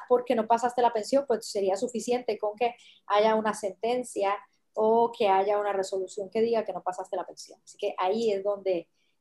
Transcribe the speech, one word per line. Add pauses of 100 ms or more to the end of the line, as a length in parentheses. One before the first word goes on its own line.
porque
no
pasaste
la
pensión,
pues
sería
suficiente
con
que (300)
haya
una
sentencia (380)
o
que
haya
una
resolución
que
diga
que
no
pasaste
la
pensión.
Así
que
ahí
es
donde (320)